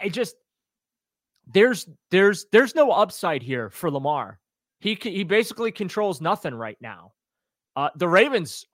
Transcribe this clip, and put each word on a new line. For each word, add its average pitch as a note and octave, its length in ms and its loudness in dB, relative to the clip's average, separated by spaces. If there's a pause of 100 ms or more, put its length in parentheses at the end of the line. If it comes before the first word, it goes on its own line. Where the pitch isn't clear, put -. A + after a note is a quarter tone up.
I G3+ 100 -6
just, A3+ 260 -6 (1080)
there's, G3 420 2 (220)
there's, G3 420 4
there's A#3 220 4
no D4 160 6
upside E3 520 0
here A#2+ 280 -6
for E3+ 200 -6
Lamar. C#3 480 -4 (420)
He G#3+ 200 -4
c-, G3+ 140 -8
he G3 100 -4
basically A3 480 -2
controls F#3+ 480 -4
nothing D#3+ 340 -4
right A2+ 260 -12
now. G2 320 -18 (640)
Uh, C#3 200 -2
the F3 120 -2
Ravens G#3 640 2